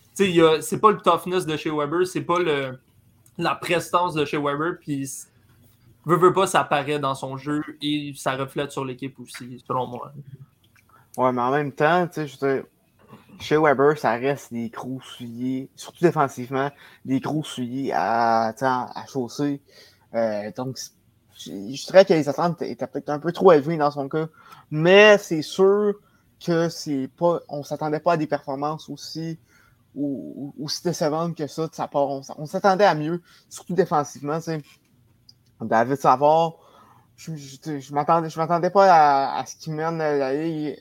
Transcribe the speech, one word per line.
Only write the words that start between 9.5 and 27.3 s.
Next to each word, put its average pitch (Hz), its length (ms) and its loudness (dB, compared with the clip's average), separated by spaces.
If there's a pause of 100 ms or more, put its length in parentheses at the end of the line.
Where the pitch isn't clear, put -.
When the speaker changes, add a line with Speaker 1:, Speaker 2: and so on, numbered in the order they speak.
Speaker 1:
selon 127 200 -4
moi. 120 260 -14 (1040)
Speaker 2:
Ouais, 127 140 4
mais 123 100 -2
en 123 100 0
même 143 200 0
temps, 170 360 2
tu 170 60 -12
sais, 151 140 -6
je 139 120 -16
veux 139 140 0
dire, 127 100 -2 (760)
Shea 151 200 2
Weber, 147 380 4
ça 120 140 0
reste 123 420 -4
des 117 160 -6
gros 127 320 -10
souliers, 127 760 -8
surtout - 280 -10
défensivement, 135 640 0 (340)
des 127 160 -2
gros 151 240 -4
souliers 127 500 -6
à, 113 600 2
tu - 60 -16
sais, 131 60 -2
à, 127 300 -2
à 117 120 -12
chausser. 139 520 -6 (540)
Euh, 107 420 -4
donc, 127 220 -8
c-, - 140 -16 (460)
je, 101 380 -12
je 139 120 -12
dirais 190 180 8
que 190 80 4
les 147 160 2
attentes 156 320 -2
étaient 120 260 -8
peut-être - 220 -10
un 147 100 -4
peu 160 120 -4
trop 185 200 4
élevées 156 260 4
dans 147 140 2
son 139 160 -8
cas, 160 200 -4 (420)
mais 196 480 8
c'est 170 240 -4
sûr 202 540 2 (480)
que 170 260 0
c'est 139 480 -6
pas, 170 220 2 (100)